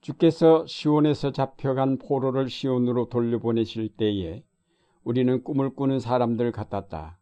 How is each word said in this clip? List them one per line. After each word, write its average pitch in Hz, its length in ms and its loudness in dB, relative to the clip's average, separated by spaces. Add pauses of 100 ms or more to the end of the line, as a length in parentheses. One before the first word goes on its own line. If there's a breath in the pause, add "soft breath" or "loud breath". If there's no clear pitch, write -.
주께서 160 600 4
시온에서 151 640 0
잡혀간 135 680 -2
포로를 131 500 -2
시온으로 123 600 -2
돌려보내실 117 800 -2
때에 101 520 -2 (640)
우리는 127 400 0
꿈을 135 320 -2
꾸는 135 240 0
사람들 120 520 0
같았다. 90 720 -10